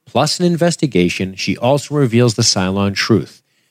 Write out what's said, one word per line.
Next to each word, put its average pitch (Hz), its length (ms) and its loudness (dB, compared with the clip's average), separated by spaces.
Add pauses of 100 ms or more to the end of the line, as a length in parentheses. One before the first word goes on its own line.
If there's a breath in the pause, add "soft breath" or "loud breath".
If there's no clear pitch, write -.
plus 147 340 -2
an 180 60 2
investigation. 113 880 0
She - 200 -4
also 139 380 0
reveals 120 400 2
the 120 80 -2
Cylon 98 540 0
truth. - 440 0 (300)